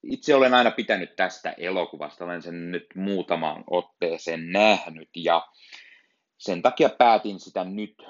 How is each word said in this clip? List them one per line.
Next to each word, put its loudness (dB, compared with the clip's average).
itse 0
olen 6
aina 6
pitänyt -4
tästä -4
elokuvasta, -6
olen -8
sen -10
nyt -8
muutamaan -4
otteeseen -6
nähnyt, 0
ja 0
sen -6
takia 2
päätin 4
sitä -8
nyt -10